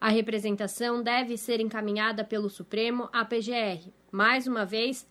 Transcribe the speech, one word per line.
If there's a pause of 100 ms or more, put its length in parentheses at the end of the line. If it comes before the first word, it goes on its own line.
A
representação
deve
ser
encaminhada
pelo
Supremo
à
P
G
R. (180)
Mais
uma
vez,